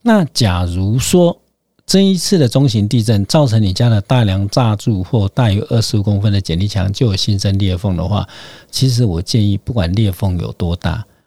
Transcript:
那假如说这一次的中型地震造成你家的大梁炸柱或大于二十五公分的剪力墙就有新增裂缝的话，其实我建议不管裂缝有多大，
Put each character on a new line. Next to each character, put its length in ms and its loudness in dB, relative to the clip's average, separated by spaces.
那 260 2
假 380 0
如 320 -2
说 400 2
这 180 2
一 140 2
次 220 0
的 100 4
中 200 2
型 200 0
地 140 0
震 240 0
造 220 2
成 120 2
你 120 0
家 160 2
的 140 2
大 200 0
梁 260 0
炸 280 0
柱 260 -2
或 280 0
大 200 0
于 120 2
二 200 -2
十 160 -2
五 60 0
公 180 0
分 100 2
的 80 0
剪 160 -4
力 120 -2
墙 240 -2
就 140 0
有 100 0
新 200 -2
增 220 -2
裂 180 0
缝 200 -4
的 100 -4
话， 180 -2
其 180 0
实 160 2
我 160 -2
建 240 0
议 140 0
不 140 -8
管 200 -2
裂 200 0
缝 260 -4
有 140 -6
多 240 -4
大， 280 -6